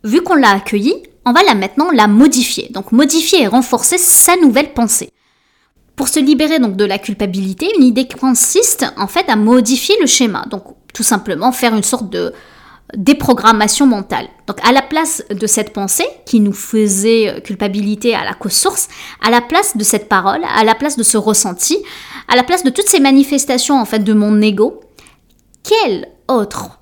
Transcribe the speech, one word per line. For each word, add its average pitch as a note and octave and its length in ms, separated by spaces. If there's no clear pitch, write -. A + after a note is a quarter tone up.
vu B3+ 180
qu'on F4 140
l'a A#3+ 160
accueillie, G#3 500
on B3 60
va E4 100
la, D4 140
maintenant C#4 340
la A3 160
modifier. A#3+ 640
Donc, - 220
modifier D#4 500
et G#3+ 60
renforcer B3 500
sa - 380
nouvelle D4 360
pensée. - 380
Pour C4+ 100
se D#4 140
libérer D4 400
donc G#3 160
de G#3 80
la G3 140
culpabilité, G3 760
une D4 60
idée B3+ 240
consiste - 800
en G3+ 120
fait F4+ 200
à A#3+ 60
modifier A#3+ 680
le D4+ 60
schéma. - 420
Donc, F#3+ 140
tout - 80
simplement G3 480
faire A#3+ 240
une G#3 80
sorte A3+ 260
de - 240
déprogrammation A3+ 880
mentale. G3+ 440
Donc, G3+ 180
à A3+ 60
la C4+ 100
place D#4 480
de G#3 200
cette G#3+ 240
pensée G3 340
qui A#3 140
nous G3+ 140
faisait, G#3+ 760
euh, - 120
culpabilité G#3 720
à - 100
la - 100
cause - 180
source, - 340
à A#3 40
la A#3+ 100
place E4+ 360
de G#3+ 60
cette G#3 260
parole, G3 340
à A3 60
la A3 140
place C#4+ 200
de A#3 60
ce G#3+ 160
ressenti, G#3 580
à B3 80
la B3 80
place F4 180
de C4+ 80
toutes G4+ 180
ces F4+ 120
manifestations C#4 800
en A3 40
fait G#3+ 200
de G#3+ 80
mon G#3 280
ego, G#3+ 400
quelles E4 420
autres G#3+ 540